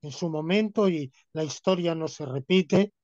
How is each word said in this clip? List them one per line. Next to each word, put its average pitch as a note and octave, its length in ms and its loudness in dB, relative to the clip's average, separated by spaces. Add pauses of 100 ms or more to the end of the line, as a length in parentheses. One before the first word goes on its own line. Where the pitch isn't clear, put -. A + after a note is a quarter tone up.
en D3 100 -12
su E3+ 180 -6
momento G3 600 0
y D3 220 -4 (200)
la D#3 120 -4
historia E3+ 520 0
no D#3+ 120 -4
se D3 180 -10
repite F#3 680 2 (100)